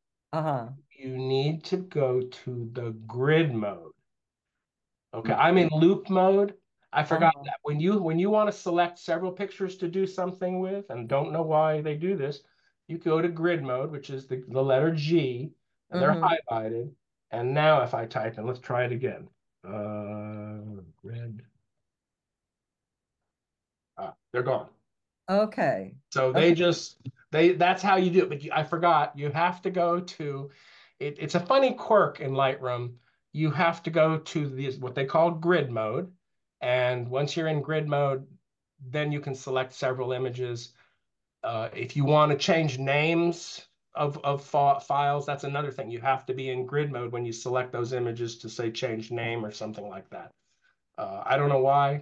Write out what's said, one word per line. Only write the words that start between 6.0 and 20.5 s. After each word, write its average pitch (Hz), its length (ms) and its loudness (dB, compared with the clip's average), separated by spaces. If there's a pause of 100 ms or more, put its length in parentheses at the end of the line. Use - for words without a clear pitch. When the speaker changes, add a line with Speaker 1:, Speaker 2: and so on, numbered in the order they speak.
Speaker 2:
mode. 196 440 4 (400)
I 151 100 2
forgot 160 320 4
Speaker 1:
Uh-huh. 139 120 -14
Speaker 2:
that. 143 160 -8
When 147 180 -2
you, 196 200 2
when 160 160 0
you 190 120 2
wanna 208 240 2
select 175 440 0
several 175 360 -2
pictures 196 440 -8
to 170 120 -4
do 190 180 0
something 185 540 -4
with 196 280 -6
and 120 200 -10
don't 143 240 0
know 160 100 0
why 156 380 2
they 151 140 -4
do 180 200 -2
this, 143 260 -4 (460)
you 165 100 -8
go 165 240 2
to 175 60 2
grid 165 340 0
mode, 135 300 -2
which 143 180 -12
is 135 160 -10
the, 127 220 -6
the 131 160 0
letter 135 320 4
G, 147 560 0 (400)
and 180 100 -2
they're - 120 6
Speaker 1:
Mm-hmm. 165 400 0
Speaker 2:
highlighted. 113 380 -4 (400)
And 120 220 -2
now 151 300 6
if - 100 -4
I 113 120 -4
type 113 320 -6
in, 110 100 -6
let's 123 140 -6
try 123 240 0
it 123 80 -4
again. - 340 -6 (400)
Uh, 104 1120 -10 (140)